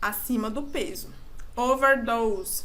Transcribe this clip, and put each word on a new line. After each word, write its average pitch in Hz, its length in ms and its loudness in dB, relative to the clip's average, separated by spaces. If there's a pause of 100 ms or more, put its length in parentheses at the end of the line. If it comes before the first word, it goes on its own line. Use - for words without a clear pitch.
acima 214 500 -2
do 262 120 -4
peso. 220 460 -6 (480)
Overdose 233 1080 2